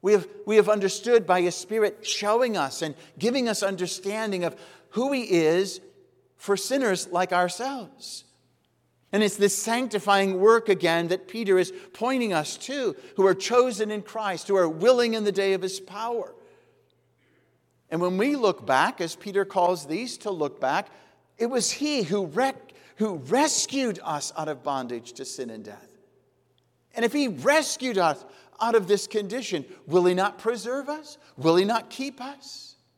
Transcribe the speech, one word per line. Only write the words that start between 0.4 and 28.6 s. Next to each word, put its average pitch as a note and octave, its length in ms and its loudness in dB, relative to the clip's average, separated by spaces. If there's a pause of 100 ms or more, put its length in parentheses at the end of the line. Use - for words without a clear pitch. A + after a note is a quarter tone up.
we G#3+ 120 4
have G3+ 120 6
understood G#3+ 560 2
by F3+ 160 4
his F3 140 0
Spirit G#3+ 500 -2
showing A3 500 0
us D3 280 -4
and D#3 120 -6 (220)
giving A#3+ 320 0
us G#3 140 -2
understanding G3 800 -4
of E3 120 -4 (360)
who B3+ 200 -2
he C4 120 -2
is F3+ 580 2 (540)
for - 200 -2
sinners A#3 520 -2
like F3+ 260 0
ourselves. F#3+ 920 -4 (880)
And G#3 120 2
it's G3+ 140 0
this G3 200 2
sanctifying G3+ 800 0
work A3 300 6
again E3+ 380 2
that F#3 200 -4
Peter G3+ 300 0
is F3+ 160 2 (200)
pointing A#3+ 400 -2
us D3+ 240 -2
to, C4 380 -4 (200)
who G3 100 4
are F#3+ 80 6
chosen A3 560 2
in G#3+ 140 -6
Christ, G#3 440 -6
who G3+ 80 2
are F3 140 4
willing A3+ 460 4
in G#3+ 80 -4
the G#3 80 0
day G3 220 2
of F3+ 100 -2
his F#3 160 -6
power. G#3+ 560 -8 (1500)
And D#3+ 100 -4
when F3+ 180 0
we C4+ 180 0
look G#3+ 280 0
back, C#3 380 2
as E3 140 -6
Peter G3 280 -2
calls F3+ 440 0
these A3 320 -6
to G#3 120 -8
look D3+ 280 -4
back, C#3 320 -2 (480)
it A#3 80 0
was A#3+ 240 -2
he D4 320 -2
who F3+ 240 -2
rec-, B3 460 -4 (240)
who G#3+ 180 -2
rescued A#3 880 0
us D3+ 340 -6
out D#3 120 -6
of C#3 120 -8
bondage B2 520 -6
to C3+ 120 -14
sin B2+ 240 -10
and A2 140 -14
death. G2+ 260 -18 (1040)
And A3+ 100 -2
if A#3 80 2
he C#4+ 160 0
rescued A#3+ 680 0
us E3+ 260 2 (380)